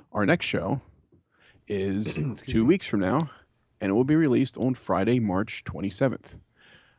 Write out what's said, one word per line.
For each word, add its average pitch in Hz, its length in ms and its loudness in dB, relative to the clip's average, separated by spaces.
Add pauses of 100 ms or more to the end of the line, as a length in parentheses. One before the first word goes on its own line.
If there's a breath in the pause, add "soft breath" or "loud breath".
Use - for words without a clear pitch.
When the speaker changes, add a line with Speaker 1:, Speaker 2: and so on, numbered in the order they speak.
(120)
Speaker 1:
our 104 140 0
next 170 180 2
show 98 380 -2 (840 soft breath)
is 101 380 -2
Speaker 2:
<clears throat> - 120 -6
Excuse 135 240 -4
Speaker 1:
two 113 220 0
Speaker 2:
me. 123 40 4
Speaker 1:
weeks 185 180 2
from 104 140 0
now, 123 300 0 (500 loud breath)
and 98 80 -2
it 98 60 0
will 120 100 4
be 147 100 2
released 135 440 2
on 127 160 0
Friday, 107 460 0
March 101 440 -2
twenty-seventh. - 720 -4 (640 soft breath)